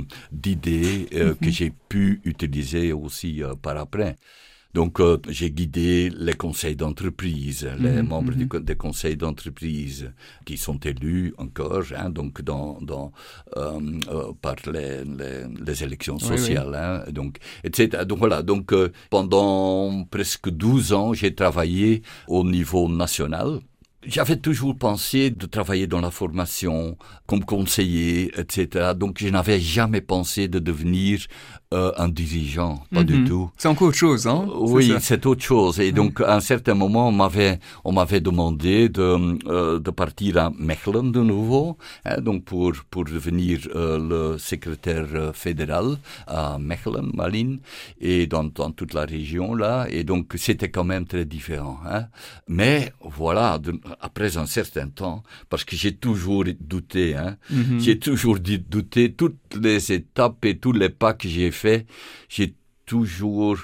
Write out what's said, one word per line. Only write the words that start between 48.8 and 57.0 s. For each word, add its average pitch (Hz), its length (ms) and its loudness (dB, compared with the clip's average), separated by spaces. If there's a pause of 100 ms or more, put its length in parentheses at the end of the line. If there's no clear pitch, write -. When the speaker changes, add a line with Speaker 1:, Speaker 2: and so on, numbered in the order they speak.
Speaker 1:
la 76 100 -2
région, 80 480 -4
là. 117 360 0
Et 82 140 -4
donc, 90 340 -2
c'était 98 320 -2
quand 90 140 -2
même 90 220 -2
très 87 180 -2
différent, 71 640 -8
hein. 110 200 -4 (420)
Mais 110 500 2
voilà, 82 600 0
de, 82 200 -6 (220)
après 98 360 -2
un 80 80 -2
certain 73 440 -4
temps, 92 340 -8 (260)
parce 78 140 -2
que - 140 -8
j'ai 92 180 0
toujours 98 480 0 (160)
douté, 85 560 -2